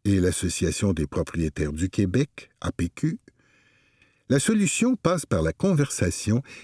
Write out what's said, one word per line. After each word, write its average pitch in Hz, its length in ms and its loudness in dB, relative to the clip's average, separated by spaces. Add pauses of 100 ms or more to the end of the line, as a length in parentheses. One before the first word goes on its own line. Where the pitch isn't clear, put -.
et 98 160 4
l'Association 90 720 0
des 80 160 -2
propriétaires 78 640 -2
du 85 180 -2
Québec, 107 600 -2 (100)
A - 140 -6
P 87 200 -2
Q, 160 240 -4 (1080)
la 139 120 4
solution 226 560 2
passe 170 320 0
par 85 160 0
la 80 100 0
conversation 135 880 0 (220)